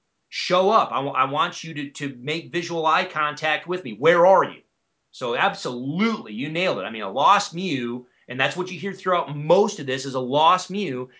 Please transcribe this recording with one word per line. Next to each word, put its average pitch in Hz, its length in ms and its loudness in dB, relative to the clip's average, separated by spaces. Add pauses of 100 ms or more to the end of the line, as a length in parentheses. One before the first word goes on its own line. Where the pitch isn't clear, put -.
(280)
show 185 420 2
up. 143 220 4
I, 120 60 -2
w-, 139 160 -4
I 131 100 2
want 156 400 -2
you 160 100 -12
to, 143 160 -10
to 139 300 -8
make 147 320 -8
visual 170 340 -4
eye 175 200 4
contact 151 600 -2
with 180 160 -4
me. 113 120 -10
Where 170 300 6
are 180 200 8
you?" - 160 -8 (540)
So 120 220 -4
absolutely, 151 960 -2
you 135 180 -6
nailed 165 280 -2
it. 92 40 -6
I 104 80 -8
mean, 110 120 -8
a 98 60 -6
lost 160 460 2
mew, 127 500 -4 (220)
and 123 120 -10
that's 143 180 0
what 175 120 -4
you 175 120 -12
hear 190 120 -6
throughout 170 440 -2
most 180 420 2
of 139 80 -8
this, 135 180 -4
is 135 120 -6
a 127 40 0
lost 156 500 4
mew. 139 380 -6 (120)